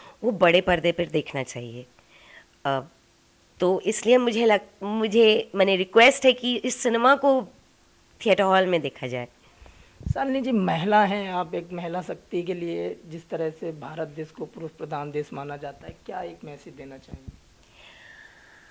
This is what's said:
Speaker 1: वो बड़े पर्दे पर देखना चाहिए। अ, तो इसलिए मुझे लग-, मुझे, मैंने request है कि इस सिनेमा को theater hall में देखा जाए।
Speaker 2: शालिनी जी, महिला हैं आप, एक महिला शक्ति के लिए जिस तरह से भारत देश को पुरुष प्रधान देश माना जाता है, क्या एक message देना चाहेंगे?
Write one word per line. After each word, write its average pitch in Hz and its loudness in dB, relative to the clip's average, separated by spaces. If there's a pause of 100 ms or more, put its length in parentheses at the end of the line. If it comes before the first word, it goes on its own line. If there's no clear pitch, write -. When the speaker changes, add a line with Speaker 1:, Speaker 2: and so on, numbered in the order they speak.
(240)
Speaker 1:
वो 233 0
बड़े 180 4
पर्दे 175 2
पर 170 -2
देखना 147 -4
चाहिए। 120 -12 (800)
अ, 139 0 (800)
तो 185 2
इसलिए 214 2
मुझे 233 2
लग-, 202 0
मुझे, 220 2
मैंने 196 4
request 226 4
है 254 6
कि 247 -4
इस 247 -4
सिनेमा 240 2
को 269 2 (800)
theater 196 4
hall 190 4
में 175 0
देखा 139 -8
जाए। 123 -6 (840)
Speaker 2:
शालिनी 269 -2
जी, 254 -4
महिला 190 2
हैं 196 -2
आप, 175 -6
एक 170 -8
महिला 175 -8
शक्ति 170 -8
के 180 -6
लिए 170 -6
जिस 160 -16
तरह 160 -4
से 160 -8
भारत 156 -10
देश 151 -12
को - -12
पुरुष 160 -14
प्रधान 147 -10
देश 147 -6
माना 143 -10
जाता 143 -14
है, - -18
क्या 185 -10
एक 170 -12
message 147 -18
देना 135 -18
चाहेंगे? - -18 (1400)